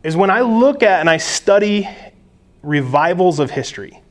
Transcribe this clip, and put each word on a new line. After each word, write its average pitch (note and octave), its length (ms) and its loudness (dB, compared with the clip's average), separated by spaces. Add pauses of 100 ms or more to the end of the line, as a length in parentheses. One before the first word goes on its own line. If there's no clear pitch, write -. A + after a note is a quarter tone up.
is D#3+ 120 -4
when G3 140 2
I G#3 100 0
look B3+ 420 2
at F#3+ 180 4
and E3 100 2
I D#3+ 60 2
study G#3 720 0 (720)
revivals D3+ 760 0
of F3+ 100 -2
history. - 500 -12 (100)